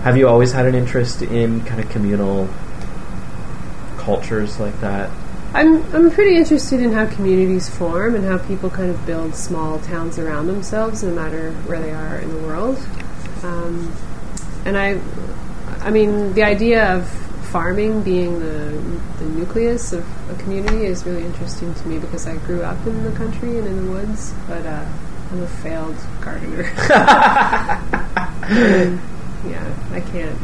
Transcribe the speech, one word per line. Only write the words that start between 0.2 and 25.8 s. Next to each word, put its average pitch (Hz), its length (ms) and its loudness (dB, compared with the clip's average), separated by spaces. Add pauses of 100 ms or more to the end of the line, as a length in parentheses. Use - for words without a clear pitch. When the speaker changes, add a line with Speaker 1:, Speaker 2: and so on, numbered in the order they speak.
Speaker 1:
always 120 260 6
had 127 120 2
an 127 100 4
interest 123 480 0
in 117 380 2
kind 117 180 -2
of 104 100 -4
communal 101 580 0 (1500)
cultures 104 640 -2
like 104 220 -2
that? 101 280 -2 (440)
Speaker 2:
I'm, 320 300 6 (120)
I'm 330 160 8
pretty 392 240 6
interested 277 460 4
in 240 100 2
how 220 160 2
communities 185 640 2
form 180 460 -2
and 196 100 0
how 190 140 0
people 185 300 -2
kind 180 200 -2
of 175 160 -2
build 165 300 -2
small 160 440 -2
towns 165 400 -4
around 156 280 -2
themselves, 214 540 -2
no 185 120 -2
matter 160 380 -4 (140)
where 165 140 -4
they 156 120 -4
are 156 260 -4
in 160 160 -4
the 160 140 -4
world. 208 300 -2 (680)
Um, 175 500 -4 (720)
and 196 120 0
I, 196 220 0 (840)
I 208 100 0
mean, 208 420 4
the 214 100 4
idea 208 520 4
of 180 120 0
farming 208 920 0
being 180 380 0
the, 151 380 -2 (420)
the 151 60 -2
nucleus 220 680 0
of 170 120 -2 (240)
a 180 40 -6 (100)
community 196 420 2
is 180 200 -2
really 175 180 -2
interesting 175 500 -4
to - 140 -4
me 160 120 -2
because 170 280 -4
I 165 100 -2
grew 175 260 -2
up 180 220 -4
in 220 180 0
the 220 80 0
country 233 460 -2
and 214 100 -2
in 190 180 -2
the 185 60 -2
woods, 208 420 -2 (140)
but, 170 180 -4
uh, 151 180 -4 (480)
I'm 180 100 -2
a 175 60 -4
failed 160 480 -4 (260)